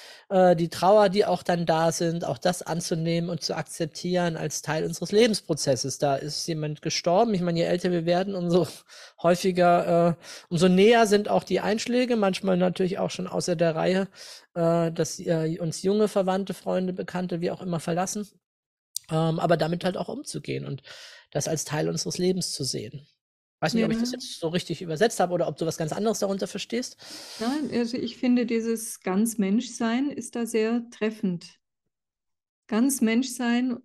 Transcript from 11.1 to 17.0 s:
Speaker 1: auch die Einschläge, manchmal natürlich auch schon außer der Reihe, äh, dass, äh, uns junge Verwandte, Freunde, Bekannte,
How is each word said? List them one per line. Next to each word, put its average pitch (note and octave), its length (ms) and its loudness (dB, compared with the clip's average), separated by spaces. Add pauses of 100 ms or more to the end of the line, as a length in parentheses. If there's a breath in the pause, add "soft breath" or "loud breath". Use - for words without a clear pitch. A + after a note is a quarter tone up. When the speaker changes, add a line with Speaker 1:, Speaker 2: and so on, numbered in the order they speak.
Speaker 1:
auch F#3+ 140 2
die F#3 180 0
Einschläge, A#3+ 540 0
manchmal F#3+ 420 0
natürlich F3+ 420 0
auch F2 100 -2
schon F2+ 180 -8
außer F3 280 -2
der E3 200 2
Reihe, F#3 320 0 (460 loud breath)
äh, E3 380 2
dass, E3 280 -4
äh, E3 400 0
uns E3 220 -6
junge G#3 260 2
Verwandte, F#3+ 460 -2
Freunde, F#3 400 -2
Bekannte, F3+ 480 -6